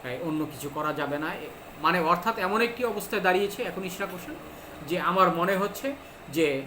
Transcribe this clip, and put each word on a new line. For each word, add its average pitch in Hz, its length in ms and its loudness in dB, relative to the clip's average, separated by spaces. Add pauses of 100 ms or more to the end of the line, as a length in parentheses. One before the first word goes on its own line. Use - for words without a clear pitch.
এই 127 140 -6 (100)
অন্য 156 120 0 (120)
কিছু - 160 -8
করা 151 240 -2
যাবে 143 260 -2
না। 156 120 -2 (520)
মানে 165 180 4
অর্থাৎ 175 380 4
এমন 202 220 2
একটি 233 240 2
অবস্থায় 208 380 -2
দাঁড়িয়েছে 196 400 4
এখন 190 220 -4
ইশরাক 185 280 -6
হোসেন 185 240 -10 (520)
যে 170 120 2
আমার 180 340 6
মনে 175 220 2
হচ্ছে 196 300 -2 (500)
যে 160 100 6 (200)